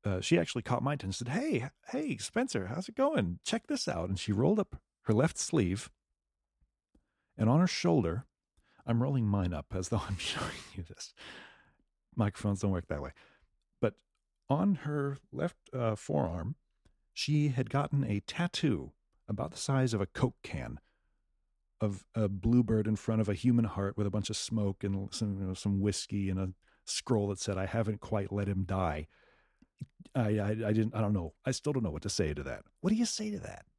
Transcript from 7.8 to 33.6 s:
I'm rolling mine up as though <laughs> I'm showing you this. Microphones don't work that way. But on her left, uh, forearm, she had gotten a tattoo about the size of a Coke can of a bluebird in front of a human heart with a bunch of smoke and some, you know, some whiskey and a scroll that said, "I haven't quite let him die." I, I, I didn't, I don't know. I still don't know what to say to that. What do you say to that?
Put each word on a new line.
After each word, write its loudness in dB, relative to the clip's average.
I'm 2
rolling 2
mine 2
up -6
as -4
though 0
<laughs> -10
I'm -6
showing -6
you -10
this. -16
Microphones -2
don't 0
work -2
that -4
way. -10
But 2
on 2
her -4
left, -4
uh, 0
forearm, -2
she 2
had 0
gotten 0
a 0
tattoo -2
about -2
the -14
size 2
of 0
a 0
Coke 0
can -8
of -2
a 2
bluebird 4
in 4
front 2
of 2
a 2
human 4
heart -2
with 2
a 0
bunch -2
of -4
smoke -2
and -2
some, -2
you -2
know, -2
some 2
whiskey 0
and 0
a -2
scroll 2
that -2
said, -2
"I -2
haven't 0
quite -2
let 0
him 0
die." 0
I, 2
I, 0
I 0
didn't, 2
I -2
don't 2
know. -2
I 0
still -2
don't 0
know -2
what -6
to -6
say 0
to -6
that. -8
What 0
do 4
you 2
say -4
to -6
that? -14